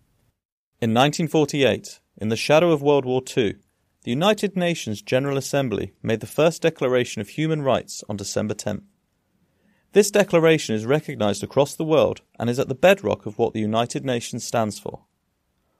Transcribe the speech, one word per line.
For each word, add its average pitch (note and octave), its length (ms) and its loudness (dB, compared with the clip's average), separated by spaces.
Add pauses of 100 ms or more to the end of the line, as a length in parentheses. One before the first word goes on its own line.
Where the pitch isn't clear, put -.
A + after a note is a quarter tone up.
(800)
In A2+ 120 0
nineteen C#3+ 360 2
forty-eight, C#3 720 0 (160)
in G#2+ 120 -6
the A2+ 60 0
shadow D#3+ 380 4
of C#3 100 0
World C#3+ 220 2
War B2+ 180 -2
Two, A2+ 320 -2 (480)
the - 80 -8
United G3 460 0
Nations E3+ 440 -4
General C3+ 360 -2
Assembly C3 560 -2 (100)
made A2 160 -2
the A2+ 80 -10
first D#3+ 340 0
declaration B2+ 600 0
of G2+ 60 -10
human D#3 340 -4
rights B2 460 -2
on G#2+ 80 -6
December G#2 380 -4
tenth. G#2 280 -8 (1120)
This G#3 180 4
declaration E3 640 4
is G#2+ 100 -4
recognized A#2 580 -2
across C3+ 320 0
the E3+ 100 -6
world B2 360 2 (180)
and A#2+ 120 -2
is B2 80 -4
at C#3 100 -2
the C3 60 -4
bedrock D3+ 500 2
of G#2+ 140 -12
what A#2 160 0
the A2+ 60 -4
United A2+ 440 -2
Nations A#2+ 400 -6
stands A2 340 -4
for. - 280 -14 (720)